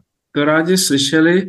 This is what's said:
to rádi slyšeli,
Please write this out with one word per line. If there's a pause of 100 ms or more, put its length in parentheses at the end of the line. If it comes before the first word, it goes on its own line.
(320)
to
rádi
slyšeli,